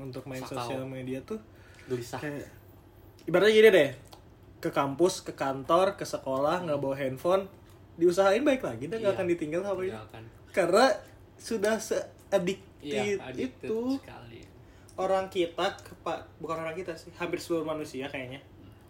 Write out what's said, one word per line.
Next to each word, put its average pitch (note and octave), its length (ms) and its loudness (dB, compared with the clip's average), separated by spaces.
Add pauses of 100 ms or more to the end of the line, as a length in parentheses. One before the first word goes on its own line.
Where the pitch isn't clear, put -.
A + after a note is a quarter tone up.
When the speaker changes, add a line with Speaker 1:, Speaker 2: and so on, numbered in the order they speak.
Speaker 1:
untuk C3 260 -12
main C3 160 -10
Speaker 2:
Sakau. C3 180 -8
Speaker 1:
sosial C3 220 -6
media C3 400 -8
tuh G#3+ 160 -10 (480)
Speaker 2:
Gelisah. B2+ 320 -6
Speaker 1:
kayak, C#3+ 240 -8 (800)
ibaratnya F#3 300 6
gini G#3+ 180 10
deh, D#3 180 6 (680)
ke - 120 -6
kampus, D3 520 2
ke - 100 -10
kantor, D3 640 2
ke - 80 -8
sekolah, D3 580 -2
nggak D#3+ 140 -2
Speaker 2:
Hmm. C#3 80 -4
Speaker 1:
bawa C3+ 140 -2
handphone, E3+ 500 0 (460)
diusahain F#3+ 480 4
baik C#4 200 2
lagi A#2+ 260 -6
dan A3 120 -6
nggak G3+ 140 2
Speaker 2:
Iya. F3+ 40 -2
Speaker 1:
akan F#3 120 -2
ditinggal E3 320 -2
sama G3 160 -4
Speaker 2:
Nggak F#3 100 -4
Speaker 1:
ini. A2 140 -6
Speaker 2:
akan. A2 220 -18 (260)
Speaker 1:
Karena G3 360 4 (520)
sudah A3 400 -2
se-addicted - 1040 -4
Speaker 2:
Iya, G#3 400 -2
addicted - 480 -8
Speaker 1:
itu. A#3+ 280 -2
Speaker 2:
sekali. - 440 -16 (560)
Speaker 1:
Orang F#3+ 300 0
kita, F3+ 500 -2
kepa-, - 500 -10 (100)
bukan E3 220 -6
orang D#3+ 140 -6
kita F3+ 200 -8
sih, E3+ 200 -16
hampir E3 240 -6
seluruh D#3+ 280 -2
manusia D3+ 420 -6
kayaknya. C3+ 360 -10 (460)